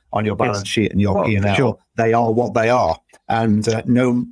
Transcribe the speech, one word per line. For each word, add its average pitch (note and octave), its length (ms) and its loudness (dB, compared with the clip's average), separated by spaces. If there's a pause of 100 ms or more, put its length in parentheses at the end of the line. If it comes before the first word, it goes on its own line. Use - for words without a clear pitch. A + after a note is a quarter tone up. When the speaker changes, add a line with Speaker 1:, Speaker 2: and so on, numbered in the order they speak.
(120)
Speaker 1:
on G#2+ 120 -2
your G#2 160 -2
Speaker 2:
Yes. C3 80 0
Speaker 1:
balance G2+ 200 -4
sheet G#2+ 220 0
and F#2+ 100 -2
your G2 140 2
Speaker 2:
Well, D#2 120 0
Speaker 1:
P G#2+ 100 0
and G2 100 0
L, G2 80 0
Speaker 2:
sure. A2+ 240 0 (180)
Speaker 1:
they A2+ 180 2
are A#2 180 2
what A2+ 220 -2
they A#2 160 2
are. G#2+ 280 0 (300)
And, A2 400 0
uh, A2+ 160 -2
no, B2 480 2